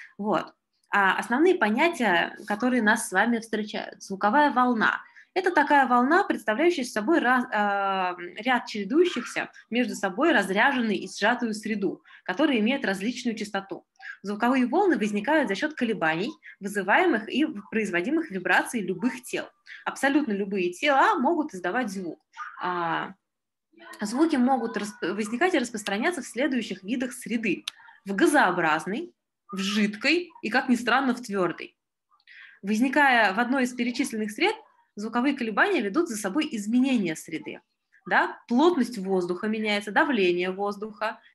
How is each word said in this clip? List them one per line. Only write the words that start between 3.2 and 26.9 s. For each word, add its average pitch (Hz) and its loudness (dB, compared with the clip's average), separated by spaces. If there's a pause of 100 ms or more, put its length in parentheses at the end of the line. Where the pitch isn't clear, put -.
встречают. 214 -8
Звуковая 214 2
волна. 233 2 (320)
Это 370 0
такая 294 4
волна, 262 4
представляющая 277 0
собой 247 0
ра-, 247 2
а, 196 0 (180)
ряд 247 0
чередующихся 226 0 (200)
между 220 -2
собой 202 0
разряженную 214 2
и 190 -8
сжатую 226 -2
среду, 202 -4 (220)
которые 262 0
имеют 269 0
различную 208 -4
частоту. 196 -8 (380)
Звуковые 233 2
волны 320 2
возникают 208 0
за 196 -2
счет 302 -4
колебаний, 175 -2 (280)
вызываемых 208 0
и 285 0 (240)
производимых 208 -2
вибрацией 190 0
любых 190 -4
тел. - -8 (400)
Абсолютно 277 0
любые 190 -2
тела 294 4
могут 302 0
издавать 190 -4
звук. 185 -8 (420)
А, 170 -4 (880)
звуки 269 0
могут 240 2
расп-, 202 -4
возникать 233 0
и 285 2
распространяться 240 -2
в - -14
следующих 233 -4
видах 247 -6